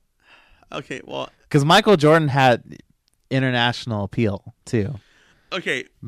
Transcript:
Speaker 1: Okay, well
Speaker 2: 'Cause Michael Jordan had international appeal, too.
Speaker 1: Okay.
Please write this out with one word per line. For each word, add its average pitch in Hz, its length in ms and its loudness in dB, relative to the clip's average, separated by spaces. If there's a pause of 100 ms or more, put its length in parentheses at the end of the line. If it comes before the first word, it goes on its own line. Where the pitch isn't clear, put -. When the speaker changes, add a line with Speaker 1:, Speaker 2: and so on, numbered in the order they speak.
(720)
Speaker 1:
Okay, 147 320 -12
well 135 240 -10 (220)
Speaker 2:
'Cause 143 160 2
Michael 202 320 4
Jordan 151 300 4
had 131 500 0 (520)
international 120 720 -4
appeal, 101 500 -4 (100)
too. 107 300 -4 (580)
Speaker 1:
Okay. 170 320 -6 (240)